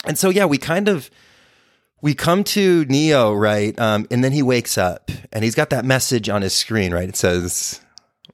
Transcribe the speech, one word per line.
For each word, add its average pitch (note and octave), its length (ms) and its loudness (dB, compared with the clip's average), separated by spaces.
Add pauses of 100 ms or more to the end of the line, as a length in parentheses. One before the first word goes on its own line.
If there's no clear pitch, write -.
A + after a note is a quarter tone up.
and D#3 140 -4
so, F#3+ 100 2
yeah, F#3+ 160 2
we C#3+ 140 2
kind F#3 280 -2
of, F#3 220 -2 (920)
we D3 120 0
come F3+ 320 0 (100)
to F3+ 300 4
Neo, C3+ 480 4
right? G#2 440 0
Um, G#2+ 320 0
and B2 140 0
then C3+ 80 2
he D3 100 0
wakes B2 360 0
up F2+ 340 -2 (220)
and G#2+ 100 -4
he's A2 120 0
got D3+ 160 0
that B2+ 120 -4
message B2+ 460 0
on G2+ 140 0
his F#2+ 100 -2
screen, G2 400 0
right? F2+ 160 -2
It - 80 -10
says, F2+ 640 -2 (520)